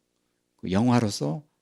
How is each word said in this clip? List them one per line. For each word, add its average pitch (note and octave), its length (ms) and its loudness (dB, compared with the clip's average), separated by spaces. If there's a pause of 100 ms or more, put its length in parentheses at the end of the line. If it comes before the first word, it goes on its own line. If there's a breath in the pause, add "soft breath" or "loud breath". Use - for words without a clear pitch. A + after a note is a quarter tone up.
(560)
그 - 160 -10
영화로서 A#2+ 760 0 (160)